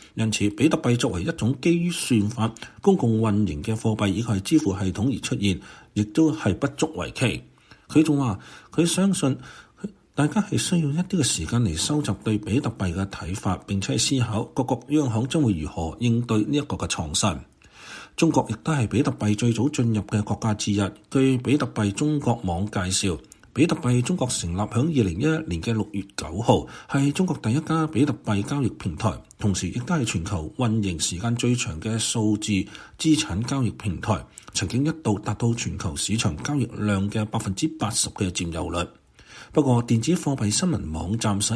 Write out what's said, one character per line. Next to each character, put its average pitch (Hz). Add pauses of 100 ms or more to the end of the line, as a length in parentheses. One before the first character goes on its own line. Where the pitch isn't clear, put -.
(160)
因 110
此 104
比 135
特 -
幣 120
作 120
為 87
一 160
種 127
基 170
於 175
算 107
法、 110 (300)
公 98
共 113
運 110 (140)
營 76
嘅 110
貨 110
幣 104
以 98
及 120
係 98
支 -
付 98
系 95
統 107
而 -
出 -
現， 95 (320)
亦 104
都 156
係 98
不 139
足 -
為 85
奇。 107 (440)
佢 151
仲 151
話， 117 (320)
佢 160
相 190
信 131 (800)
大 143
家 214
係 -
需 175
要 147
一 147
啲 180
嘅 143
時 90
間 117
嚟 78
收 147
集 143 (120)
對 110
比 107
特 117
幣 90
嘅 95
睇 -
法， 95
並 98
且 131
思 131
考 110 (100)
各 -
國 123 (100)
央 147
行 113
將 160
會 113
如 78
何 80
應 120
對 113
呢 147
一 143
個 98
嘅 90
創 78
新。 90 (800)
中 165
國 -
亦 113 (100)
都 160
係 135
比 107
特 156
幣 104
最 120
早 110
進 117
入 107
嘅 104
國 104
家 110
之 101
一。 101 (300)
據 135
比 127
特 139
幣 101
中 151
國 120
網 90
介 98
紹， 92 (360)
比 143
特 175
幣 123
中 180
國 127
成 87
立 92
響 110
二 147
零 85
一 123
一 156
年 85
嘅 117
六 107
月 98 (120)
九 85
號， 117 (200)
係 143
中 190
國 160
第 110
一 143
家 160
比 147
特 147
幣 101
交 143
易 113
平 -
台， 104 (280)
同 101
時 90
亦 123
都 170
係 131
全 87
球 80
運 120
營 98
時 -
間 117
最 123
長 78
嘅 113
數 107
字 - (480)
資 156
產 98
交 135
易 104
平 85
台， 98 (300)
曾 -
經 127
一 160 (100)
度 104
達 -
到 117
全 82
球 73
市 98
場 80
交 147
易 131 (120)
量 101
嘅 107
百 113
分 95
之 -
八 -
十 92
嘅 95
佔 85
有 80
率。 87 (680)
不 151
過， 120
電 113
子 160
貨 147
幣 104
新 185
聞 104
網 80
站 101
十 110